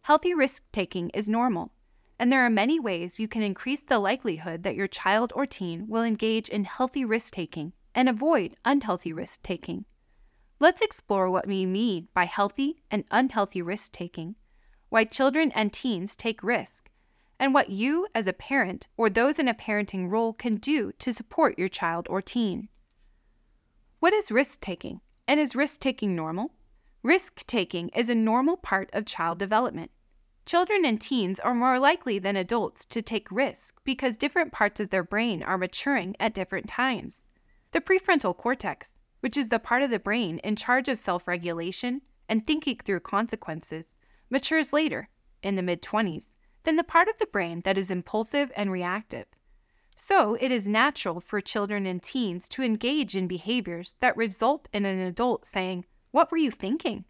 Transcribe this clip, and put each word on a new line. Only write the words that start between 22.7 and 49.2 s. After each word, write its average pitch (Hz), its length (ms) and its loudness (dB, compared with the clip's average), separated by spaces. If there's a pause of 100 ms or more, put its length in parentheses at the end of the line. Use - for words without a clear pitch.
What 359 140 6
is 415 160 0
risk-taking, - 720 -2 (260)
and 294 100 4
is 294 160 0
risk-taking 254 640 0
normal? 165 380 -6 (480)
Risk-taking 214 880 0
is 233 180 0
a 240 60 2
normal 240 420 4
part 196 380 -2
of 214 100 -2
child 170 340 -4
development. 202 520 -2 (560)
Children 359 400 2
and 220 120 2
teens 196 400 -2
are - 160 0
more 254 240 2
likely 269 400 2
than 196 160 -2
adults 196 520 -2
to - 160 -6
take 220 280 -6
risk - 540 -4
because 262 320 -2
different 311 340 0
parts 208 300 0
of 208 80 -2
their 185 160 0
brain 208 380 -2
are 190 160 0
maturing 185 600 -2
at 226 140 0
different - 340 -4
times. - 640 -4 (440)
The 320 100 2
prefrontal 339 520 4
cortex, - 600 -4 (260)
which 247 160 -2
is 254 140 0
the 233 80 4
part 240 240 2
of 277 80 2
the 220 80 0
brain 196 400 -2
in 214 180 -2
charge 262 320 0
of 247 100 -2
self-regulation 175 1040 -4 (300)
and 220 160 2
thinking 294 360 0
through 190 180 -2
consequences, 165 960 -4 (340)
matures 285 420 2
later, 294 380 0 (320)
in 196 140 -2
the 185 60 0
mid-twenties, 180 680 -2 (340)
than 320 120 2
the 339 80 2
part 339 240 6
of 440 100 -4
the 440 80 0
brain 170 360 -4
that 190 140 2
is 190 140 0
impulsive 226 680 -2
and 202 160 0
reactive. 185 540 -4 (720)